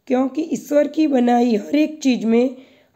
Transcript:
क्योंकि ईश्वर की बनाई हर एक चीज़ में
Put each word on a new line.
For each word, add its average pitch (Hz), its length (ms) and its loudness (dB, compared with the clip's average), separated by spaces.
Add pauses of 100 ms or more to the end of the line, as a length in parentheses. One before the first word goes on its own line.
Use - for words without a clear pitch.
क्योंकि 262 360 -2
ईश्वर 294 460 -2
की 311 180 0
बनाई 240 500 2
हर 208 200 -4
एक 302 260 -2
चीज़ 226 240 0
में 240 300 2 (400)